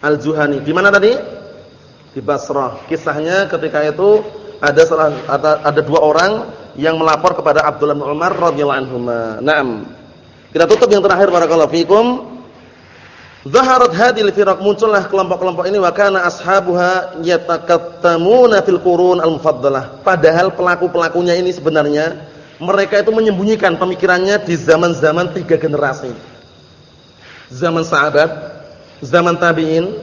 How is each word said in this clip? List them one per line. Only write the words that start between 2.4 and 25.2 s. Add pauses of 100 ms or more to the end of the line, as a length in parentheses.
Kisahnya
ketika
itu (400)
ada
salah, (160)
ada, (140)
ada
dua
orang (460)
yang
melapor
kepada
Abdullah
bin
Umar
radhiyallahu
anhuma.
Naam. (640)
Kita
tutup
yang
terakhir,
barakallahu
fikum. (1300)
Zaharat
hadhil
firaq,
muncullah
kelompok-kelompok
ini,
wa
kana
ashabuha
yatakattamuna
fil
qurun
al-mufaddalah.
Padahal
pelaku-pelakunya
ini
sebenarnya (400)
mereka
itu
menyembunyikan
pemikirannya
di
zaman-zaman